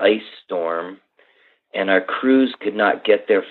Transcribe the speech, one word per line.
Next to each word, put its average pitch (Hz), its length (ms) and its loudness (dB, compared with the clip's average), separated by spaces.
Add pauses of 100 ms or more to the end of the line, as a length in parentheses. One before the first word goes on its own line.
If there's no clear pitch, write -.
ice 107 180 2 (240)
storm, 85 540 -6 (800)
and 98 160 -2
our 95 100 4
crews 131 580 0
could 101 160 -6
not 104 300 0
get 104 220 2
there 98 240 2